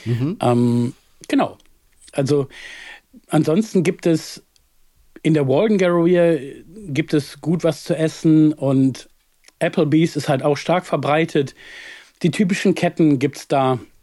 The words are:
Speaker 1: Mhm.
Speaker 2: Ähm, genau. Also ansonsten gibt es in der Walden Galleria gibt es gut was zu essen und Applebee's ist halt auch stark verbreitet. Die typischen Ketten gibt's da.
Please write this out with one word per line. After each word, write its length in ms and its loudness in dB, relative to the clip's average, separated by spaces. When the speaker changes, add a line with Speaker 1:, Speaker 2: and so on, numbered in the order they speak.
Speaker 1:
Mhm. 380 -4
Speaker 2:
Ähm, 520 0
genau. 280 -2
Also 380 0
ansonsten 540 0
gibt 220 -2
es 380 -2
in 100 2
der 140 2
Walden 300 2
Galleria 600 2
gibt 260 -4
es 260 -4
gut 240 -2
was 220 -2
zu 100 -4
essen 560 2
und 560 0
Applebee's 580 2
ist 100 -6
halt 160 2
auch 140 2
stark 280 -2
verbreitet. 680 -2
Die 80 2
typischen 440 0
Ketten 440 2
gibt's 280 -4
da. 320 0